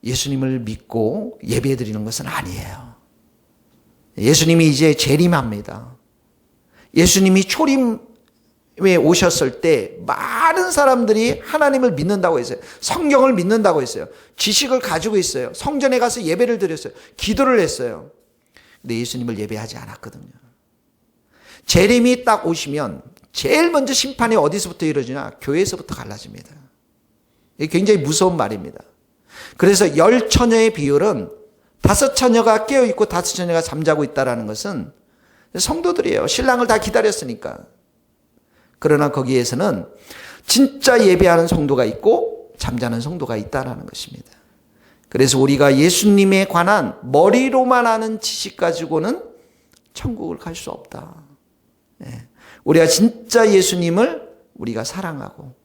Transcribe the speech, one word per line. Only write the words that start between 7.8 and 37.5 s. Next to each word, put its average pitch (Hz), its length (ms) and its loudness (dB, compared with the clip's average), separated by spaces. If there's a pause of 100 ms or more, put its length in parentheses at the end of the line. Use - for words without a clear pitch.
오셨을 165 600 2
때 135 340 0 (100)
많은 330 640 0
사람들이 233 760 2
하나님을 269 500 0
믿는다고 170 460 0
했어요. 120 200 -8 (200)
성경을 277 540 0
믿는다고 185 480 0
했어요. 113 260 -8 (300)
지식을 254 420 0
가지고 202 380 -2
있어요. 127 380 -4
성전에 269 420 -2
가서 240 240 -2
예배를 196 380 -2
드렸어요. 160 340 -6 (240)
기도를 240 420 2
했어요. 123 520 -4 (720)
근데 117 180 -6
예수님을 117 400 -8
예배하지 107 380 -10
않았거든요. 104 520 -20 (1400)
재림이 240 580 2
딱 170 220 0
오시면 147 560 -6 (340)
제일 302 340 2
먼저 277 240 -2
심판이 247 440 -2
어디서부터 175 480 -2
이루어지냐? 139 460 -6 (100)
교회에서부터 180 520 -4
갈라집니다. - 640 -18 (1000)
이게 156 100 -6
굉장히 190 320 2
무서운 160 380 0
말입니다. 104 420 -6 (800)
그래서 180 400 4
열 220 320 4
처녀의 226 420 4
비율은 147 580 -2 (520)
다섯 - 340 2
처녀가 226 500 2
깨어있고 247 400 2
다섯 175 300 -4
처녀가 170 260 -2
잠자고 151 440 -2
있다라는 123 420 -4
것은 107 460 -10 (640)
성도들이에요. 339 680 -2
신랑을 247 380 -2
다 220 120 0
기다렸으니까. 214 880 -4 (1120)